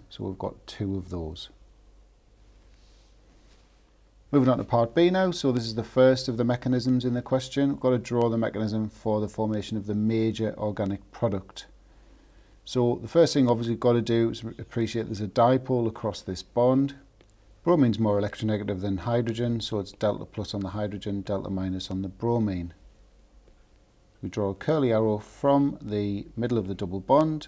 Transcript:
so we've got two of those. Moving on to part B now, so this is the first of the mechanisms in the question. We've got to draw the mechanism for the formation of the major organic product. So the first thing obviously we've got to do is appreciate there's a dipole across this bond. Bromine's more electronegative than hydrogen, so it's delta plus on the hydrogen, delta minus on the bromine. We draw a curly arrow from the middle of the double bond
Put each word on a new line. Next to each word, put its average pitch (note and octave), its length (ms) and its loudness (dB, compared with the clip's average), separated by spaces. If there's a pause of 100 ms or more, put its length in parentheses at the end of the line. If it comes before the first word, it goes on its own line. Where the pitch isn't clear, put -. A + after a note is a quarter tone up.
so - 160 -10
we've F#2+ 120 -8
got - 300 -10
two G2 300 -4
of F2 120 -10
those. E2+ 400 -10 (2750)
Moving C3 180 6
on A#2+ 80 4
to A2 60 -2
part A#2 300 2
B E3+ 160 6
now, F#3 220 2
so C#3+ 200 0
this A#2+ 120 0
is A2+ 120 -8
the A2+ 80 -2
first C3 440 4
of A#2 100 -2
the A#2+ 60 2
mechanisms B2 600 0
in A#2+ 80 0
the B2 80 -2
question. C3 480 0
We've C#3 100 -4
got B2+ 120 2
to B2 60 4
draw A#2 320 0
the A2+ 80 0
mechanism G#2+ 520 -2
for G#2+ 320 -2
the G#2 80 -4
formation G#2+ 480 -4
of G2+ 100 -8
the G#2 80 -2
major A2 600 0
organic G2+ 540 -4
product. G2 540 -4 (1000)
So B2 360 2
the A2+ 60 -10
first E3 260 4
thing C3 160 4
obviously A#2 240 0
we've A2 60 -4
got A#2+ 140 4
to A#2+ 80 4
do A#2 280 2
is A2+ 140 -8
appreciate A2+ 640 -4
there's G#2 140 -6
a G#2 60 -4
dipole B2 600 2
across G#2+ 340 -6
this F#2 220 -8
bond. C3 520 2 (680)
Bromine's C#3 340 4
more G#2 240 2
electronegative G#2 600 -4
than G2 160 -2
hydrogen, A#2 640 -2
so A2 180 -4
it's G2 140 -8
delta G#2 320 -2
plus - 280 -8
on G2+ 80 -4
the F#2 80 -6
hydrogen, G2+ 520 -6
delta G2 280 -4
minus F#2+ 400 -4
on F#2+ 140 -4
the F#2+ 60 -6
bromine. G2+ 640 -2 (1500)
We F#2+ 80 -8
draw G2+ 200 -2
a G2 40 -4
curly C3+ 400 2
arrow A2 240 2
from C#3+ 640 0
the G#2 460 -4 (100)
middle A#2+ 200 0
of F#2+ 100 -2
the G2 80 -6
double F#2+ 240 -6
bond D#3 480 2